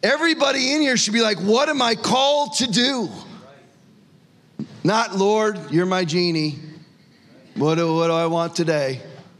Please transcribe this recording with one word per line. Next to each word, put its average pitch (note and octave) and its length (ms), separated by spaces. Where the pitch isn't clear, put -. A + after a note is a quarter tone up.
Everybody C4+ 680
in D4+ 100
here C4+ 140
should G#3 180
be A#3 80
like, G#3+ 180
"What A3+ 280
am D4 140
I A#3 140
called C#4 600
to C4 120
do?" A#3+ 420
Not, G#3+ 320
"Lord, G#3 420
you're E3 160
my F#3 200
genie. D#3+ 520
What D#3 200
do, E3 180
what E3 140
do E3 60
I E3 140
want E3 280
today?" D3 460